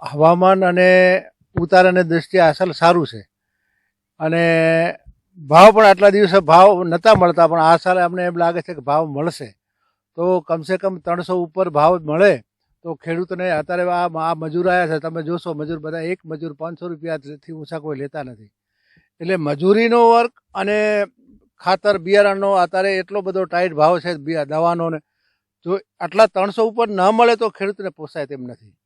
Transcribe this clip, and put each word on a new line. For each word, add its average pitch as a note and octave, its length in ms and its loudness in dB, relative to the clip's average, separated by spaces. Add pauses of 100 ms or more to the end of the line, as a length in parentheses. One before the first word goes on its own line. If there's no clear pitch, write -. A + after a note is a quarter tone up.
હવામાન F3 600 2
અને F3+ 240 2 (720)
ઉતારાની F#3 420 4
દ્રષ્ટિએ E3+ 380 -2
આ D#3+ 120 4
સાલ F3+ 200 -4
સારું E3+ 340 2
છે A2 140 -18 (1000)
અને E3 240 -2 (960)
ભાવ D#3+ 320 8
પણ A3 140 6
આટલા G3 240 6
દિવસે G3 300 2
ભાવ E3+ 280 6 (160)
નહોતા F3 300 2
મળતા, F3 340 4
પણ E3 120 -2
આ E3 160 4
સાલે F#3 260 -2
અમને F3+ 200 -4
એમ F3 140 -4
લાગે E3+ 260 -2
છે F3+ 120 -16
કે D3 60 -14
ભાવ D3 280 -2
મળશે. C#3+ 400 -8 (680)
તો E3+ 80 -6 (160)
કમસે E3 380 -6
કમ F#3+ 200 -6
ત્રણસો F3 440 -6
ઉપર F3 280 -4
ભાવ D3+ 220 2 (120)
મળે E3 300 2 (500)
તો E3+ 100 -12
ખેડૂતને F3 560 -8
અત્યારે F3 400 -4
આ, F3 180 -4 (100)
આ E3 160 -4
મજૂર D#3+ 340 -6
આયા F3+ 180 0
છે, D#3+ 120 -4
તમે D#3+ 240 -8
જોશો E3 320 -8
મજૂર D#3 240 -10
બધા D#3 220 -12
એક F3 240 -8
મજૂર D#3 300 -12
પાંચસો E3+ 340 -14
રૂપિયાથી D#3 640 -14
ઓછા D#3+ 260 -14
કોઈ D3 200 -10
લેતા C#3+ 240 -12
નથી. A2 300 -20 (680)
એટલે F#3 160 -4
મજૂરીનો F#3+ 640 0 (100)
વર્ક A#3 220 2 (220)
અને G3+ 240 -4 (840)
ખાતર F#3+ 360 -2
બિયારણનો G3 560 0
અત્યારે F#3 440 -2
એટલો G3 240 -8
બધો F#3+ 220 -6
ટાઈટ F3 300 -4
ભાવ D3+ 240 2
છે F3 180 -8
બિયા-, D3 320 -6
દવાનો E3+ 420 -2
ને, D#3+ 80 -8 (680)
જો F#3+ 120 -4 (220)
આટલા F3+ 260 2
ત્રણસો G3 420 -4
ઉપર A#3 200 -4
ન G3 120 -6 (140)
મળે A#3 220 2
તો A3+ 140 -4
ખેડૂતને G3 400 -10
પોસાય D3+ 360 -14
તેમ C3+ 160 -16
નથી. A2 320 -20 (120)